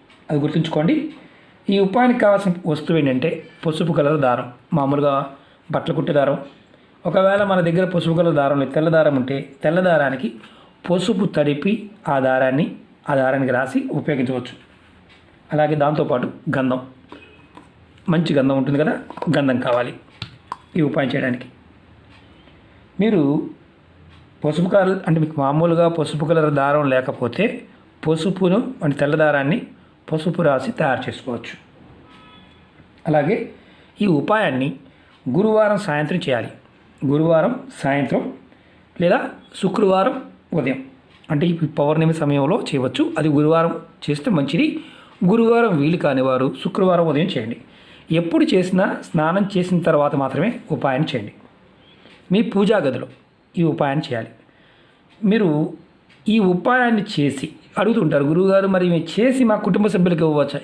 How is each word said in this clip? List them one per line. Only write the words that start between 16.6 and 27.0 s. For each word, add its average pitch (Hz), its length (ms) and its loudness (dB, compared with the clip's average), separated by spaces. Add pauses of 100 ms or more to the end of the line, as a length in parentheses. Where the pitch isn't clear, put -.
మంచి 165 240 2
గంధం 139 240 2
ఉంటుంది 143 220 0
కదా, - 200 0 (380)
గంధం 131 220 2
కావాలి 123 340 -2 (840)
ఈ 165 40 2
ఉపాయం 139 280 0
చేయడానికి. 131 360 -4 (1500)
మీరు 170 500 0 (960)
పసుపు 165 240 0
కలర్, 190 380 2
అంటే 160 120 2
మీకు 147 220 -2
మామూలుగా 165 460 2
పసుపు 160 380 -4
కలర్ 151 280 2
దారం 143 360 0
లేకపోతే 131 720 -2 (480)